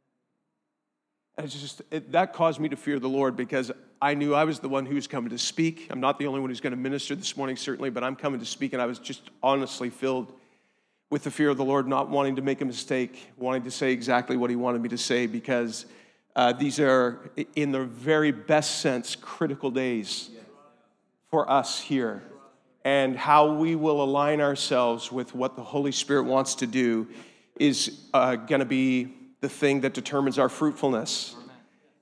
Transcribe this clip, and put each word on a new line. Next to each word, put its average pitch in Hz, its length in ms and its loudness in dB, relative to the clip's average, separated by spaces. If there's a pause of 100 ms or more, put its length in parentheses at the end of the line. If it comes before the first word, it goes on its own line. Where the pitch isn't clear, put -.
(1400)
And 151 80 -10
it's 143 160 -10
just, 143 300 -14
it, 156 220 -8
that 180 220 2
caused 160 260 0
me 156 100 -2
to 135 60 -6
fear 143 240 -4
the 127 100 -2
Lord 135 260 0
because 127 360 -4 (280)
I 143 140 2
knew 147 220 0
I 151 80 4
was 156 160 -2
the 135 100 -6
one 135 160 -2
who 135 80 -6
was 135 140 -4
coming 120 240 -6
to 120 80 -8
speak. - 500 -2
I'm 131 100 -8
not 139 200 0
the 143 80 -2
only 135 120 -4
one 131 120 -4
who's 117 100 -10
gonna 127 140 -4
minister 135 400 -4
this - 200 -8
morning, 131 220 -4
certainly, 135 320 -6
but 120 140 -6
I'm 131 120 -4
coming 139 260 -4
to 117 40 -10
speak, - 280 -6
and 127 80 -2
I 120 40 0
was 120 140 -6
just - 320 -14 (100)
honestly 135 480 0
filled 127 420 -4 (800)
with 147 140 -2
the 147 80 -6
fear 147 180 2
of 135 80 2
the 135 80 0
Lord, 135 220 2
not 135 240 0
wanting 139 240 2
to 135 80 -4
make 139 180 0
a 139 40 -2
mistake, 127 600 -4 (120)
wanting 127 260 -2
to 127 80 -8
say 131 200 0
exactly 123 460 0
what 120 140 2
he 120 40 0
wanted 120 280 0
me 117 60 -4
to 120 100 -4
say, 123 260 0
because, 117 640 -2 (500)
uh, 123 140 6
these 139 300 0
are, 127 560 4
i-, 165 180 -6
in 143 160 0
the 135 140 -2
very 143 480 2
best 147 480 0
sense, 127 340 -2
critical 139 560 -4
days 120 600 -4 (1000)
for 156 180 2
us 131 300 2
here. 113 420 -2 (600)
And 135 320 2
how 151 380 6
we 160 220 2
will 151 280 2
align 143 380 2
ourselves 123 720 0
with 127 200 -6
what 131 220 -4
the 127 80 -14
Holy 143 300 -2
Spirit 139 320 2
wants 131 300 2
to 127 120 -2
do 113 400 2 (500)
is, - 440 2 (120)
uh, 127 220 4
gonna 131 300 0
be 127 480 0 (260)
the 127 80 -4
thing 139 340 2
that 131 120 0
determines 135 440 0
our 131 120 6
fruitfulness. - 840 -2 (680)